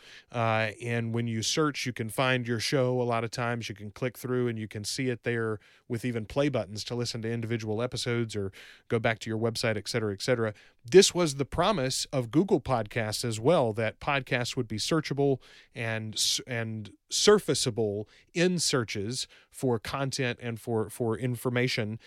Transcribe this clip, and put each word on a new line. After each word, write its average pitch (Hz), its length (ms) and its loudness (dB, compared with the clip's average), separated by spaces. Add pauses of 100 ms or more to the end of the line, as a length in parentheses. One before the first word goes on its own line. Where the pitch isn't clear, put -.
(320)
Uh, 110 400 0 (120)
and 117 300 -2
when 120 140 -2
you 113 160 -2
search, 151 420 0
you 123 80 -4
can 110 160 -6
find 127 380 0
your 120 120 0
show 127 400 2
a 123 40 2
lot 120 200 0
of 113 60 -4
times. 117 400 -4
You 110 60 -8
can 104 160 -12
click - 260 -4
through 123 300 0
and 117 100 -2
you 107 100 -6
can 104 160 -8
see 127 260 -2
it 120 140 -4
there 113 360 -2 (280)
with 120 180 -4
even 117 200 -2
play 143 240 0
buttons 107 340 -4
to - 100 -8
listen 120 300 -4
to 113 80 -2
individual 113 500 -2
episodes 120 540 -2
or 98 160 -4 (380)
go 117 100 2
back 113 200 2
to - 100 -10
your 110 100 -2
website, 113 360 0
et 101 120 -8
cetera, 110 260 -2
et 92 80 -8
cetera. 117 320 0 (320)
This 170 300 10
was 165 200 2
the 139 100 -2
promise 160 680 0
of 123 160 0
Google 143 320 4
Podcasts 113 640 -2
as 113 140 -2
well, 127 340 4
that 110 260 -2
podcasts 131 560 -2
would 120 120 -2
be 110 100 -6
searchable 143 640 2 (340)
and 110 400 -6
s-, - 320 0
and 110 460 -6 (180)
surfaceable 117 1000 2 (280)
in 175 240 2
searches 113 680 -2 (220)
for 120 300 0
content 135 600 -4
and 113 180 -6
for, 110 320 -2
for 113 260 0
information. 123 880 0